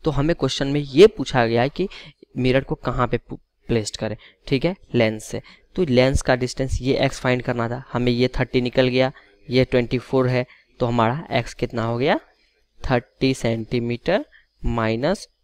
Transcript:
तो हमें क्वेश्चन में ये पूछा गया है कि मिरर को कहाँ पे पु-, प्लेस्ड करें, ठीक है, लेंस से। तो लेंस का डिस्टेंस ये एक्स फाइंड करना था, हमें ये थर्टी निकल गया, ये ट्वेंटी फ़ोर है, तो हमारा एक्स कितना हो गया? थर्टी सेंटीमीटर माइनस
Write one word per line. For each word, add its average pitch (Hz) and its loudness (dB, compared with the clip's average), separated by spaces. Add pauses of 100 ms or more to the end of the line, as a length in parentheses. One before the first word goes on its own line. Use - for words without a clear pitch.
तो 160 0
हमें 147 0
क्वेश्चन 139 -4
में 143 0
ये 143 6
पूछा 131 2
गया 117 2
है 135 2
कि 185 -4 (500)
मिरर 127 2
को 151 -6
कहाँ 123 -2
पे 123 -2
पु-, - -10 (280)
प्लेस्ड 110 -2
करें, 107 -6 (300)
ठीक 135 0
है, 185 0 (200)
लेंस 110 2
से। - -10 (340)
तो 180 0
लेंस 131 2
का 131 2
डिस्टेंस 127 -4
ये 127 0
एक्स 135 -2
फाइंड 123 0
करना 117 -4
था, 123 -8 (100)
हमें 123 0
ये 123 2
थर्टी 127 -2
निकल 123 2
गया, 127 0 (380)
ये 127 4
ट्वेंटी 123 0
फ़ोर 127 0
है, 123 0 (340)
तो 127 0
हमारा 120 0
एक्स 120 -4
कितना 120 -4
हो 117 -2
गया? 165 0 (720)
थर्टी 131 0
सेंटीमीटर 120 -2 (400)
माइनस 117 -2 (140)